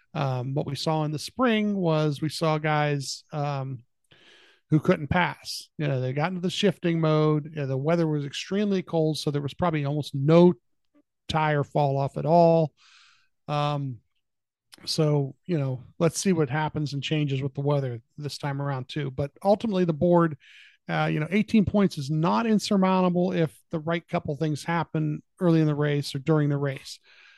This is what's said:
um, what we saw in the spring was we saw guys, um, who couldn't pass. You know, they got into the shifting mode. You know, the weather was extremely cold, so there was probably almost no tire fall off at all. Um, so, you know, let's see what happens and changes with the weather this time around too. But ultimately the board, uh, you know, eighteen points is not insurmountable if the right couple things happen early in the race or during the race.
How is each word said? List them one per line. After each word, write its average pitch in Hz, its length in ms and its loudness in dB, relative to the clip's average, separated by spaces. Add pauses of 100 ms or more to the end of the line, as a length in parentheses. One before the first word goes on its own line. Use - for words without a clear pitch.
(140)
um, 135 400 -4
what 147 120 -2
we 139 100 -6
saw 156 280 -2
in 151 80 -4
the 147 60 -6
spring 214 580 0
was 156 440 0
we 156 80 -2
saw 156 300 0
guys, 147 640 -2 (100)
um, 139 480 -6 (880)
who 156 100 4
couldn't 165 280 0
pass. - 600 -2 (100)
You 156 100 -4
know, 131 120 -2
they 127 120 -4
got 147 180 -2
into 185 100 -6
the 180 100 -2
shifting 170 500 0
mode. 156 460 2
You 156 160 -8
know, 139 40 -4
the 135 100 -4
weather 160 320 0
was 147 160 -2
extremely 196 580 -4
cold, 156 360 -2
so - 120 -2
there 143 120 -4
was 139 120 -6
probably 160 300 0
almost 143 300 -4
no 165 400 8 (760)
tire 151 360 0
fall 139 320 0
off 139 200 -4
at 143 100 -6
all. 165 460 6 (760)
Um, 147 500 -4 (880)
so, 147 480 0 (120)
you 175 120 -2
know, 131 240 -4 (160)
let's 165 200 0
see 190 140 0
what 156 180 2
happens 151 440 -4
and 139 80 -6
changes 143 400 -2
with 139 120 -6
the 143 60 -6
weather 139 400 -2 (160)
this 147 220 -10
time 139 240 -6
around 139 260 -6
too. 139 220 -6
But 143 200 -6 (140)
ultimately 202 400 2
the 165 80 0
board, 170 460 4 (500)
uh, 160 240 0
you 156 80 -2
know, 156 100 -4
eighteen 208 340 2
points 202 340 2
is 139 120 -6
not 185 360 0
insurmountable 185 840 2
if 165 220 0 (160)
the 165 80 -6
right 165 300 -4
couple 170 280 -4
things 151 280 -2
happen 156 580 -2 (160)
early 165 220 4
in 156 60 4
the 151 80 2
race 147 400 -2
or 139 40 -4
during 147 300 2
the 143 80 0
race. 139 420 -6 (400)